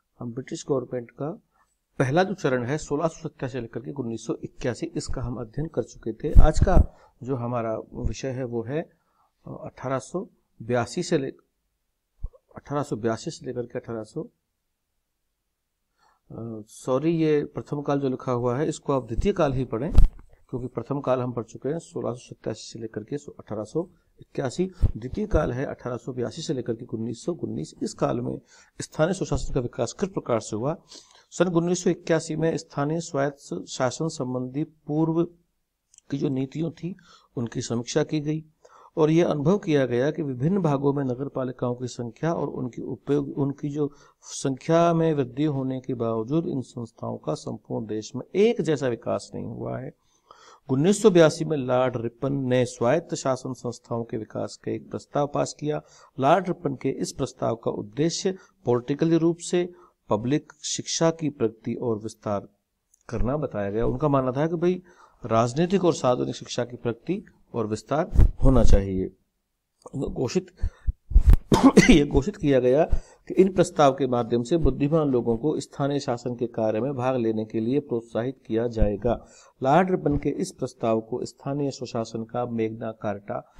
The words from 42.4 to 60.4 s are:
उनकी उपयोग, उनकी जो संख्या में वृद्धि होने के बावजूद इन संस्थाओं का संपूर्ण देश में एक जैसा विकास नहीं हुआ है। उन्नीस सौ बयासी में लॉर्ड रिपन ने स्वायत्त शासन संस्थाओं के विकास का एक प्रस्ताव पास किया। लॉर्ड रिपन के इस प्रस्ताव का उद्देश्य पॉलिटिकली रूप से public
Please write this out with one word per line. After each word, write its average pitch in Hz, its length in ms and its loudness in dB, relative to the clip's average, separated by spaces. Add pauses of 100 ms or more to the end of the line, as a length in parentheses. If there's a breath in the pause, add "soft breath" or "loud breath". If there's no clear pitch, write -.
उनकी - 340 -8
उपयोग, 139 560 -2
उनकी 143 320 -2
जो 143 220 -2 (300 soft breath)
संख्या 165 720 0
में 165 200 2
वृद्धि 135 300 -2
होने 131 380 -2
के 135 120 -6
बावजूद 117 540 -2
इन 135 140 -4
संस्थाओं 117 560 -10
का 156 160 -6
संपूर्ण 120 520 -8
देश 107 300 -8
में 127 100 -8 (100)
एक 220 260 4
जैसा 143 260 0
विकास 107 480 -4
नहीं 98 100 -8
हुआ 120 340 -8
है। 131 140 -12 (760 loud breath)
उन्नीस 165 320 2
सौ 220 80 8
बयासी 160 360 6
में 156 120 -2
लॉर्ड 127 400 0
रिपन 117 360 -4
ने 127 320 2
स्वायत्त 151 500 0
शासन 131 380 -4
संस्थाओं 117 500 -8
के 113 140 -8
विकास 107 380 -8
का - 160 -8
एक 110 200 -8
प्रस्ताव 139 360 -4
पास 139 320 -4
किया। 151 220 -4 (380 loud breath)
लॉर्ड 175 280 2
रिपन 143 280 -4
के 135 140 -4
इस - 220 -4
प्रस्ताव 123 440 -4
का 123 160 -4
उद्देश्य 156 680 -4 (280 loud breath)
पॉलिटिकली 143 520 2
रूप 170 200 2
से 175 360 -2 (360 loud breath)
public 120 440 0 (100)